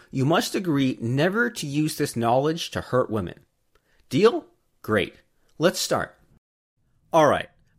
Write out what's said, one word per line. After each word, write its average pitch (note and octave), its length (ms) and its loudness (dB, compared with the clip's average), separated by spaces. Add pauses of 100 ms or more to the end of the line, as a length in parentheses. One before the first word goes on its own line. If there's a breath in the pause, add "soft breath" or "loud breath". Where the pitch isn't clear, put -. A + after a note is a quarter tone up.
(120)
you C3 120 -2
must E3+ 320 2
agree C#3+ 460 0
never F3 480 0
to A#3 180 -8
use D3 300 -2
this D3 180 -4
knowledge C3+ 560 0
to - 80 -8
hurt B2 300 -2
women. G2+ 320 -6 (680)
Deal? A3 380 2 (360)
Great. G#2 340 0 (420)
Let's F#3 240 0
start. - 360 -4 (960)
All D#3 160 6
right, F#2+ 220 0 (300)